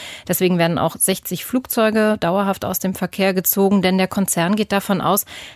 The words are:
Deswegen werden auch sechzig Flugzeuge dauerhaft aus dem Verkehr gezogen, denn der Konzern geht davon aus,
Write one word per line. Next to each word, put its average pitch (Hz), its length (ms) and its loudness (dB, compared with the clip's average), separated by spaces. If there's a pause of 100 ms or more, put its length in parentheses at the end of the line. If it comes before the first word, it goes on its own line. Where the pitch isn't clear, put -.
(280)
Deswegen 185 300 2
werden 170 220 2
auch 156 180 0
sechzig - 480 -4
Flugzeuge 220 760 0
dauerhaft 196 460 0
aus 190 140 -4
dem 185 160 -2
Verkehr 190 380 -2
gezogen, 190 480 2
denn 185 160 2
der 185 100 2
Konzern 180 480 0
geht 214 160 -2
davon 196 300 0
aus, 185 240 0 (300)